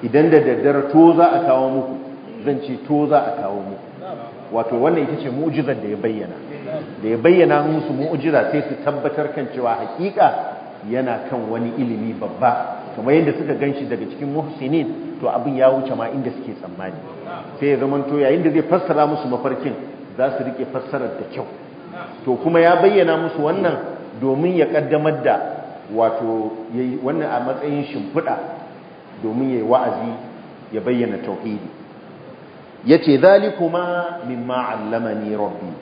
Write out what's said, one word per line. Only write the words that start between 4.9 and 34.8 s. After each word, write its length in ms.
ita 160
ce 80
mu'jizar 480
da 80
ya 80
bayyana. 400
Da 80
ya 80
bayyana 480
musu 260
mu'jiza 640
sai 160
su 60
tabbatar 480
kan 160
cewa 320
haƙiƙa 480
yana 400
kan 220
wani 260
ilimi 380
babba. 720
Kamar 180
yadda 220
suka 220
ganshi 320
daga 180
cikin 240
muhsinin, 880
to 80
abin 300
ya 120
wuce 280
ma 100
inda 240
suke 240
tsammani. 400
Sai 160
ya 20
zamanto 380
yayin 280
da 80
zai 120
fassara 420
musu 220
mafarkin, 460
za 220
su 60
riƙe 280
fassarar 380
da 120
kyau. 120
To 160
kuma 220
ya 180
bayyana 380
musu 260
wannan 320
domin 340
ya 120
ƙaddamar 560
da, 160
wato, 640
ya 120
yi 200
wannan 240
a 160
matsayin 400
shimfiɗa 540
domin 280
ya 80
yi 60
wa'azi, 480
ya 80
bayyana 380
tauhidi. 500
Ya 140
ce, 180
"Zalikuma 1120
mimma 400
allamani 580